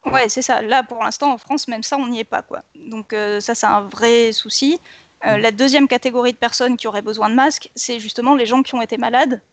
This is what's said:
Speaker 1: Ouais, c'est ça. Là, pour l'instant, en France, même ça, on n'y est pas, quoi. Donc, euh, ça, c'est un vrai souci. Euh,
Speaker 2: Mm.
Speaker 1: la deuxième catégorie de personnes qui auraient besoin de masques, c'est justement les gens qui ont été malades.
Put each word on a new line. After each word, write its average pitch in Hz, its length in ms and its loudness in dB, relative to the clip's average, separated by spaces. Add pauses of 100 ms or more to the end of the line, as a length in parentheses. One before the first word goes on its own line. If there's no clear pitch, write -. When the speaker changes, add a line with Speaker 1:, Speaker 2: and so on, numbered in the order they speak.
Speaker 1:
Ouais, 254 240 2
c'est 262 120 -4
ça. 247 200 0
Là, 247 220 0
pour 226 200 -8
l'instant, 277 300 -2
en 233 40 -4
France, - 300 -6
même 226 160 -6
ça, - 140 -4
on 269 100 -2
n'y 240 120 -4
est 220 60 -4
pas, - 160 -4
quoi. - 200 -12 (140)
Donc, 220 380 -12
euh, 208 260 -2
ça, 233 160 -4
c'est - 100 -2
un 208 160 2
vrai 226 520 2
souci. 277 460 0 (460)
Euh, 214 120 2
Speaker 2:
Mm. 208 40 0
Speaker 1:
la 226 100 4
deuxième 269 380 4
catégorie 247 420 0
de 240 60 -6
personnes 240 400 0
qui - 100 -6
auraient 208 140 -4
besoin 214 280 -2
de 226 60 0
masques, 277 400 2
c'est 240 240 -6
justement 247 360 0
les 247 100 2
gens 254 180 2
qui - 120 -4
ont 240 60 -2
été - 160 -4
malades. 247 440 0 (120)